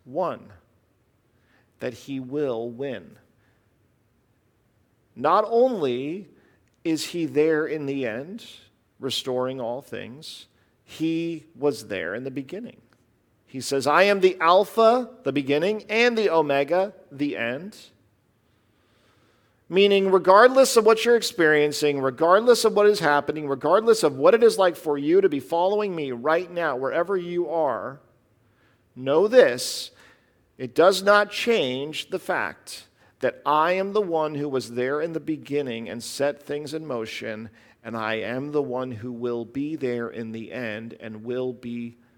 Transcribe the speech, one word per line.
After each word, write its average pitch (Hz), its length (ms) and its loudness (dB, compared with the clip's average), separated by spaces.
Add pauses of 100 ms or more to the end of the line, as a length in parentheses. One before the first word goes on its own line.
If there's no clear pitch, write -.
won, 135 460 -8 (1300)
that 123 140 -8
he 135 260 -12
will 127 500 -4
win. 117 480 -12 (2000)
Not 170 320 2
only 185 800 0 (560)
is 160 220 -2
he 170 200 -6
there 151 400 0
in 147 200 -8
the 139 200 -6
end, 143 400 -10 (540)
restoring 127 600 -6
all 120 220 -8
things, 117 640 -14 (400)
he 165 580 -6 (140)
was 127 300 -2
there 92 280 -6
in 123 80 -10
the 131 80 -10
beginning. 143 480 -12 (680)
He 135 140 -14
says, 131 260 -2
"I 156 180 4
am 202 180 2
the 185 180 4
Alpha, 220 680 4 (140)
the 135 100 -4
beginning, 151 560 -2
and 233 280 2
the 208 120 2
Omega, 160 640 0 (180)
the 143 240 -6
end." 127 400 -6 (1900)
Meaning, 196 420 4
regardless 220 680 6
of 214 80 4
what 220 180 4
you're 233 140 4
experiencing, 151 840 2
regardless 180 640 4
of 208 120 2
what 208 100 4
is 208 160 4
happening, 147 480 0
regardless 196 540 2
of 139 120 2
what 151 180 6
it 226 100 4
is 226 140 6
like 185 200 2
for 147 200 -2
you 156 220 2
to 190 80 4
be 143 140 -2
following 190 520 -2
me 143 200 -6
right 160 360 -2
now, 170 280 -4
wherever 165 400 -2
you 175 320 -6
are, 135 500 -4 (960)
know 143 320 2
this, 165 640 2 (680)
it 131 160 -10
does 185 300 4
not 208 260 4
change 151 800 -2
the 123 100 -8
fact - 680 -8 (340)
that 127 260 -4
I 156 280 2
am 190 180 -4
the 208 100 0
one 160 340 -2
who 147 120 -6
was 120 280 -6
there 131 260 -2
in 170 100 -4
the 160 80 -6
beginning 135 720 -6
and 113 120 -10
set 143 400 -4
things 147 320 -10
in 160 120 -8
motion, 113 640 -8 (360)
and 113 120 -10
I 110 180 -4
am 127 380 -6
the 147 80 0
one 127 300 -6
who 120 200 -10
will 120 320 -6
be 143 320 -8
there 120 320 -4
in 113 240 -10
the 113 220 -12
end 113 480 -10
and 110 240 -14
will 127 260 -4
be 120 460 -12 (200)